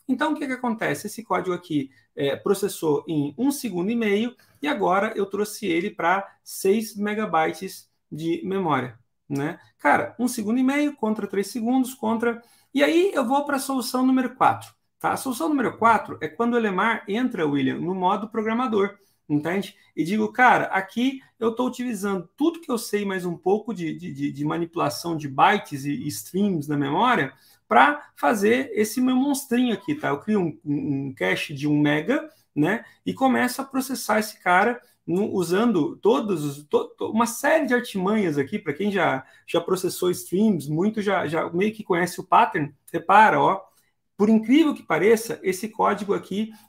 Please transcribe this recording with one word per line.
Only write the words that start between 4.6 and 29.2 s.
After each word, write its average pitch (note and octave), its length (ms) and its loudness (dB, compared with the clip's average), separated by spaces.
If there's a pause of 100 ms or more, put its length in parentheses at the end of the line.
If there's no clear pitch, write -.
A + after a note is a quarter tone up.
e C#4+ 60 -4
agora G3+ 480 0
eu G3 100 -2
trouxe G#3 400 -6
ele F3 240 0
pra F#3+ 380 0 (160)
seis A3 520 -2
megabytes F#3+ 960 -4 (220)
de E3 340 -4
memória, D#3 540 -2 (280)
né? C#3+ 300 -4 (220)
Cara, - 400 2
um B3 80 0
segundo A#3 320 -2
e C4 40 2
meio C#4+ 320 0
contra G#3+ 300 -2
três G3 220 -2
segundos, B3 460 0
contra. A3+ 480 -2 (320)
E C#4 100 4
aí E4+ 300 4
eu - 120 0
vou C#4 200 2
pra C#4+ 120 -2
solução B3+ 480 -2
número C4 300 2
quatro, A2+ 380 0 (260)
tá? D#3+ 140 0
A - 40 -4
solução C4+ 300 -4
número C4+ 300 -2
quatro A3 420 2
é D#3+ 80 -6
quando A#3 280 -2
o - 20 2
Elemar G#3+ 500 0
entra, G3+ 400 -2
William, C3+ 320 0
no F3 160 -4
modo G3 320 -2
programador, A3 680 -2 (320)
entende? D#3+ 460 -2 (200)
E E3 80 0
digo, G#3+ 280 -2
Cara, A3+ 340 4
aqui A#3+ 560 -2 (180)
eu A3+ 140 0
tô B3+ 140 -2
utilizando G3+ 680 -6
tudo E4 240 -2
que - 120 -8
eu A#3+ 60 0
sei G#3 280 -4
mais F#3+ 200 -4
um E3+ 120 -6
pouco G#3+ 360 0
de, E3 240 -6
de, D#3+ 160 -10
de, C#3+ 180 -4
de C#3 140 -6
manipulação E3 680 -4
de D3 120 -6
bytes D3 580 0
e, D3 60 -4
e C#3+ 160 -6
streams F3 600 -4
na D3 80 -2
memória D#3 560 0 (340)
pra C4+ 480 4
fazer B3 580 2
esse G#3+ 280 0
meu B3+ 140 2
monstrinho B3+ 580 0